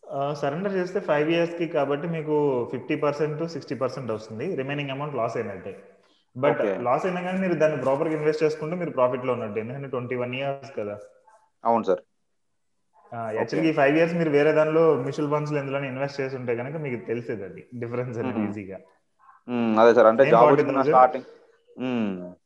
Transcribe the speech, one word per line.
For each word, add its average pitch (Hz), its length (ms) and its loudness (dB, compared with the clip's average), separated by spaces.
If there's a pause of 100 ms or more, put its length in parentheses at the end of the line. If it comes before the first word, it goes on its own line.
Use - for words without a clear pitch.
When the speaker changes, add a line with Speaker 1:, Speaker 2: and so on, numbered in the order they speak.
(120)
Speaker 1:
ఆ, 143 220 -4
సరెండర్ 151 380 -4
చేస్తే 185 280 -4
ఫైవ్ 151 300 0
ఇయర్స్ 170 240 0
కి 170 120 -4
కాబట్టి 147 420 -2
మీకు 147 640 0
ఫిఫ్టీ 135 240 -4
పర్సెంట్ 151 540 -2
సిక్స్టీ 139 240 -8
పర్సెంట్ 127 360 -6
వస్తుంది, 113 460 -8
రిమైనింగ్ 139 340 -6
అమౌంట్ 139 240 -8
లాస్ 120 220 -2
అయినట్టే. 101 460 -8 (560)
But 143 140 2
Speaker 2:
ఓకే. 104 300 0
Speaker 1:
లాస్ 131 240 0
అయినా 180 160 -4
కానీ 185 160 -4
మీరు 185 160 0
దాన్ని 151 280 0
ప్రాపర్ 139 260 0
గా 156 60 -2
ఇన్వెస్ట్ 151 280 0
చేసుకుంటే 156 340 -2
మీరు 170 140 -4
ప్రాఫిట్ 127 360 0
లో 127 60 0
ఉన్నట్టే, 113 280 -4
ఎందుకంటే 135 280 -10
ట్వంటీ 123 260 -6
వన్ 123 200 -4
ఇయర్స్ 139 440 -6
కదా. 104 200 -6 (680)
Speaker 2:
అవును 113 180 2
సార్. 90 160 2 (1160)
Speaker 1:
ఆ, 117 40 -10
యాక్చువల్ 113 280 -4
Speaker 2:
ఓకే. 151 140 -2
Speaker 1:
గా 160 40 0
ఈ 160 80 2
ఫైవ్ 156 240 4
ఇయర్స్ 170 180 2
మీరు 170 160 0
వేరే 147 220 4
దానిలో 156 420 4
మ్యూచువల్ 139 360 -4
ఫండ్స్ 147 220 -2
లో 147 60 0
ఎందులోనే 139 300 -4
ఇన్వెస్ట్ 139 320 -6
చేసి 135 160 -4
ఉంటే 123 200 -4
కనుక 131 200 -8
మీకు 131 300 -6
తెలిసేది 117 380 -6
అది 90 300 -16
డిఫరెన్స్ 120 440 -6
అనేది 120 200 -4
Speaker 2:
Hmm. 104 120 -2
Speaker 1:
ఈజీగా. 95 260 -10 (720)
Speaker 2:
Hmm, 117 280 2
అదే 117 160 10
సార్, 113 120 8
అంటే 117 160 8
Speaker 1:
సేమ్ 135 80 6
Speaker 2:
జాబ్ 117 140 10
Speaker 1:
ఫార్టీ 143 180 6
థౌసండ్. 139 160 0
Speaker 2:
వచ్చిన 139 140 2
స్టార్టింగ్. 127 320 6 (560)
Hmm. 104 520 -4 (140)